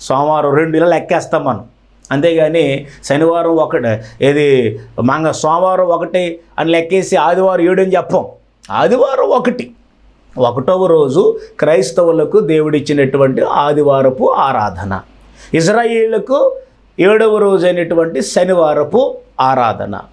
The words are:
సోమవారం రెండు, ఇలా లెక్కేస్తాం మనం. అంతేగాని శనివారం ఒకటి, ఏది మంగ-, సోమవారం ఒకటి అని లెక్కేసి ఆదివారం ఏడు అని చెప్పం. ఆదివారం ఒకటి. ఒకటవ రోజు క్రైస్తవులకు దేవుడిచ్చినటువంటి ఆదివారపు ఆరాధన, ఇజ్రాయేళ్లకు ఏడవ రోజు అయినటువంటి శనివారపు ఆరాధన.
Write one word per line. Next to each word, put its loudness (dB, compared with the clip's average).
సోమవారం 0
రెండు, 0
ఇలా 2
లెక్కేస్తాం -2
మనం. -4
అంతేగాని 0
శనివారం 0
ఒకటి, -2
ఏది 2
మంగ-, 0
సోమవారం 0
ఒకటి -2
అని -2
లెక్కేసి 0
ఆదివారం 2
ఏడు 2
అని 0
చెప్పం. -2
ఆదివారం 0
ఒకటి. -2
ఒకటవ 0
రోజు 2
క్రైస్తవులకు 2
దేవుడిచ్చినటువంటి 0
ఆదివారపు 0
ఆరాధన, -2
ఇజ్రాయేళ్లకు 0
ఏడవ 4
రోజు 2
అయినటువంటి 0
శనివారపు 0
ఆరాధన. 0